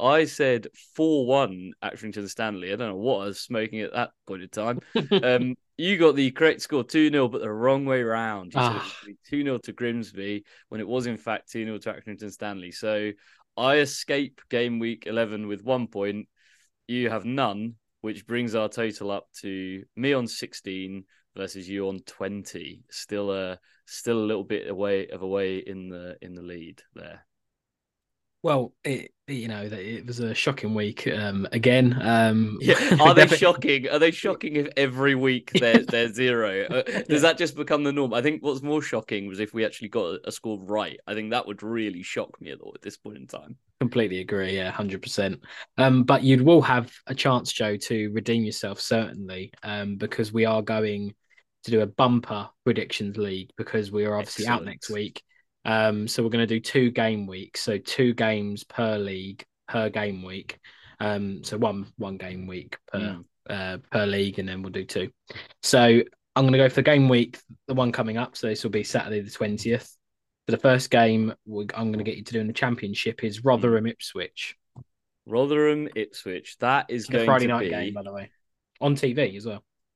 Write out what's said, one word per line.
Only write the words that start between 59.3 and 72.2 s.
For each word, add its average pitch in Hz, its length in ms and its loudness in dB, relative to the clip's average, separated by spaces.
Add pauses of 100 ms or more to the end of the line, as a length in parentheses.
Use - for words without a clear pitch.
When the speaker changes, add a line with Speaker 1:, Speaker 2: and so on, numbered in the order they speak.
Speaker 2:
per 110 220 -2
game 101 340 -6
week. 95 340 -14 (400)
Um, 101 460 -4
so 107 120 -6
one, 101 300 0 (120)
one 98 180 -6
game 92 320 -10
week - 300 -12 (100)
per, 101 100 -4
Speaker 1:
Mm. 95 260 -6 (240)
Speaker 2:
uh, 92 300 -6 (140)
per 107 140 2
league, 98 340 0
and 95 80 -6
then 95 140 -8
we'll 92 100 -10
do 95 120 -6
two. 92 280 -6 (500)
So 120 400 8 (320)
I'm 135 100 6
gonna 131 140 8
go 135 100 8
for 131 140 2
game 143 260 8
week, 120 300 4 (300)
the 131 60 -4
one 123 180 2
coming 113 240 -2
up. 117 200 -6
So 113 120 -4
this 107 160 -4
will 107 80 -4
be 104 100 0
Saturday 107 380 -2
the 101 100 -8
twentieth. 113 640 -4 (500)
For - 40 -2
the 113 80 2
first 127 320 4
game, 110 420 6 (140)
we're, 104 200 -6 (100)
I'm 113 160 -2
gonna 107 100 -2
get 107 140 -6
you 104 80 -14